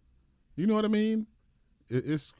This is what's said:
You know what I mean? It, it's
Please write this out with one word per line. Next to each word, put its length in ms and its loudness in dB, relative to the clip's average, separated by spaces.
You 120 -2
know 80 4
what 100 2
I 40 2
mean? 380 0
It, 180 -2
it's 340 -4